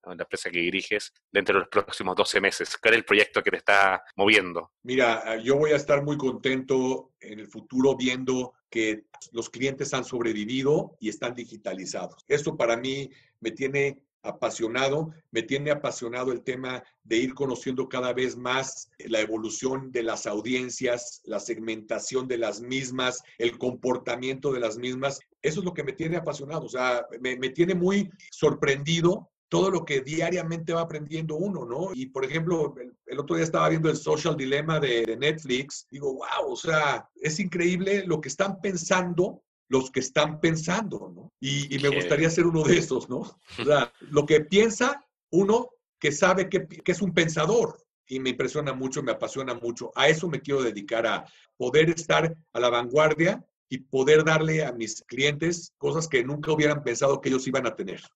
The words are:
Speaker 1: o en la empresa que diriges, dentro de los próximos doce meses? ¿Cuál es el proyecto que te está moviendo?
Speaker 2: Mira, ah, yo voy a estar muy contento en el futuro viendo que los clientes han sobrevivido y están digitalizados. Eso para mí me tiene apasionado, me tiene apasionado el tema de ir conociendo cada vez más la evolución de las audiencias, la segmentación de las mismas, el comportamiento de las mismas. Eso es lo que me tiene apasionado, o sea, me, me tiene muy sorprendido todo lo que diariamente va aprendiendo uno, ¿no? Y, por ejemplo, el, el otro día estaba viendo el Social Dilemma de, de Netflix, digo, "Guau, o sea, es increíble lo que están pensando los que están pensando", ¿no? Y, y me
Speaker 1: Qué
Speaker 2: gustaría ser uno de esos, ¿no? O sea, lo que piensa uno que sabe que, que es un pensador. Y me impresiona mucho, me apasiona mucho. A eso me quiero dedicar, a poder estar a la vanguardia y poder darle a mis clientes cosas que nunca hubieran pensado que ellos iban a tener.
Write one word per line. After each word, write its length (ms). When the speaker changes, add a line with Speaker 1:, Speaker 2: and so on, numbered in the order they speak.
Speaker 1:
o 100
en 60
la 60
empresa 260
que 80
diriges, 540
dentro 220
de 60
los 80
próximos 480
doce 240
meses? 360
¿Cuál 180
es 40
el 60
proyecto 380
que 100
te 60
está 440
moviendo? 560
Speaker 2:
Mira, 420
ah, 120
yo 200
voy 140
a 60
estar 260
muy 160
contento 1000
en 180
el 80
futuro 500
viendo 580
que 360
los 180
clientes 440
han 100
sobrevivido 960
y 80
están 260
digitalizados. 960
Eso 280
para 200
mí 320
me 120
tiene 500
apasionado, 920
me 120
tiene 280
apasionado 640
el 100
tema 400
de 120
ir 180
conociendo 540
cada 240
vez 240
más 640
la 220
evolución 720
de 100
las 240
audiencias, 1000
la 140
segmentación 880
de 120
las 220
mismas, 640
el 180
comportamiento 960
de 60
las 200
mismas. 420
Eso 180
es 40
lo 80
que 120
me 80
tiene 240
apasionado, 500
o 20
sea, 380
me, 160
me 140
tiene 260
muy 340
sorprendido 960
todo 220
lo 140
que 160
diariamente 720
va 80
aprendiendo 560
uno, 280
¿no? 300
Y, 120
por 180
ejemplo, 560
el, 120
el 140
otro 160
día 80
estaba 240
viendo 200
el 80
Social 400
Dilemma 440
de, 260
de 100
Netflix, 720
digo, 260
"Guau, 360
o 60
sea, 580
es 240
increíble 720
lo 120
que 80
están 320
pensando 840
los 220
que 100
están 400
pensando", 720
¿no? 260
Y, 340
y 60
me 100
Speaker 1:
Qué 60
Speaker 2:
gustaría 340
ser 160
uno 180
de 140
esos, 300
¿no? 120
O 440
sea, 360
lo 260
que 140
piensa 640
uno 400
que 120
sabe 360
que, 180
que 260
es 100
un 120
pensador. 640
Y 140
me 100
impresiona 420
mucho, 300
me 100
apasiona 420
mucho. 420
A 120
eso 200
me 120
quiero 220
dedicar, 440
a 180
poder 340
estar 420
a 80
la 100
vanguardia 760
y 100
poder 440
darle 420
a 60
mis 320
clientes 760
cosas 280
que 160
nunca 300
hubieran 320
pensado 360
que 80
ellos 200
iban 180
a 80
tener. 260